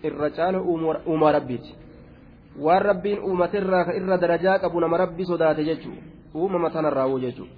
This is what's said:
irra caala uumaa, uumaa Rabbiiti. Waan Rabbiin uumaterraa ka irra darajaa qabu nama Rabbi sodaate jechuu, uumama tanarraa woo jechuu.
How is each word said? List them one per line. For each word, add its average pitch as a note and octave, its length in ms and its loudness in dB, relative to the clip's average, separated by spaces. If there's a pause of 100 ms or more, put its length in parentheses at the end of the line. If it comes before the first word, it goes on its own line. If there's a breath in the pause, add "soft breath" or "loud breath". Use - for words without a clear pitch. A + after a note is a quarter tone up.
irra D3 260 -4
caala F3+ 320 -2
uumaa, D#3+ 440 -2
uumaa D#3 260 4
Rabbiiti. C3 440 -2 (840)
Waan E3+ 220 4
Rabbiin G3 400 0
uumaterraa F#3 640 0
ka F3 80 -4
irra F#3 240 0
darajaa F3 420 2
qabu E3+ 200 -2
nama E3+ 180 2
Rabbi F3+ 280 -2
sodaate D#3+ 400 2
jechuu, D3+ 280 -4 (420)
uumama E3+ 340 0
tanarraa C#3+ 380 0
woo C3+ 120 0
jechuu. B2 280 -6 (100)